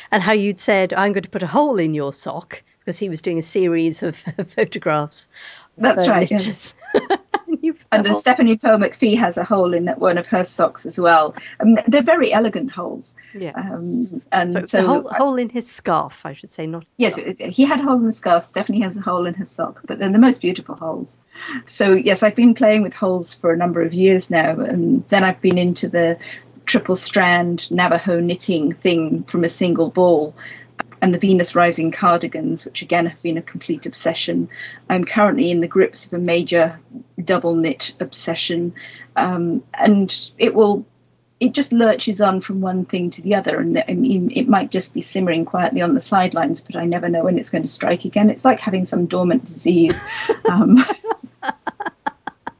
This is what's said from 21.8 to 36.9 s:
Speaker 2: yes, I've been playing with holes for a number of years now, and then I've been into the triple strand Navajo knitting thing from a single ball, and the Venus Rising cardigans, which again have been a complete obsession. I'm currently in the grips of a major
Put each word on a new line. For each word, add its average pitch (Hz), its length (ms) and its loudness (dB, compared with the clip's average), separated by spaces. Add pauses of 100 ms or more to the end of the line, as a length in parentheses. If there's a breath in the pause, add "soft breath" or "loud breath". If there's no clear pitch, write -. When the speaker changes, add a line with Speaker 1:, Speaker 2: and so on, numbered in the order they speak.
Speaker 2:
yes, 190 300 4
I've 208 140 2
been 240 180 6
playing 214 300 4
with 180 100 -6
holes 185 400 -2
for 170 180 0
a 165 40 0
number 175 260 0
of 165 100 -2
years 185 380 4
now, 160 300 2
and - 480 0
then 196 160 2
I've 185 180 0
been 180 160 2
into 180 320 0
the 170 260 0 (480 loud breath)
triple - 320 0
strand 175 760 -2
Navajo 175 500 0
knitting 170 540 -2
thing 165 500 -2
from 175 200 -2
a 175 60 0
single 165 400 0
ball, 165 440 2 (640 loud breath)
and 185 120 2
the 175 60 -2
Venus 185 380 2
Rising 170 340 2
cardigans, 165 760 -2
which - 160 -12
again 170 260 0
have 165 180 -10
been 165 120 -2
a 170 60 -6
complete - 440 -10
obsession. - 640 -4 (400 loud breath)
I'm 185 160 0
currently 202 460 2
in 175 80 0
the 165 80 0
grips 185 400 0
of - 60 -14
a 175 60 -6
major 170 600 0 (460)